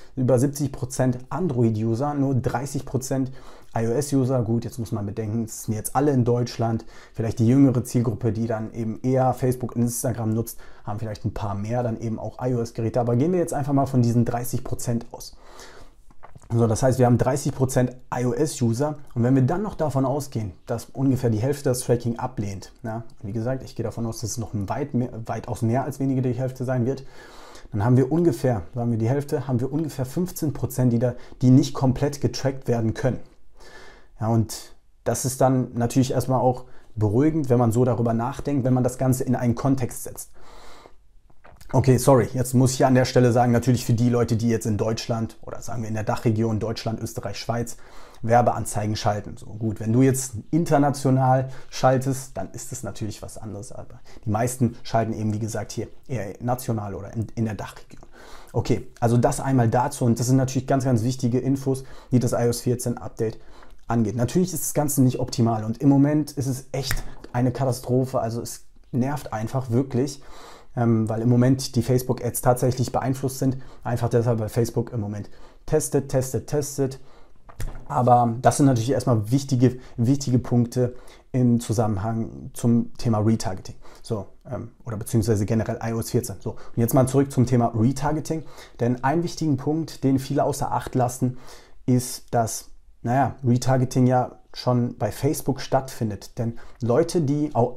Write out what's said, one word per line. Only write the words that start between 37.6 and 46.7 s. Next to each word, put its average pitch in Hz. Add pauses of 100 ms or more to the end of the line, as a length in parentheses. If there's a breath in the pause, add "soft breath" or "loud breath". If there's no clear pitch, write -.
so 123
darüber 117
nachdenkt, 127
wenn 127
man 127
das 123
Ganze 131
in 127
einen 120
Kontext 131
setzt. - (1400 loud breath)
Okay, 131
sorry, 123
jetzt 127
muss 127
ich -
hier 143
an 131
der 127
Stelle 123
sagen, 123
natürlich 117
für 120
die 120
Leute, 120
die 117
jetzt 113
in 107
Deutschland 113
oder -
sagen 101
wir 110
in 107
der 110
Dachregion, 107
Deutschland, 110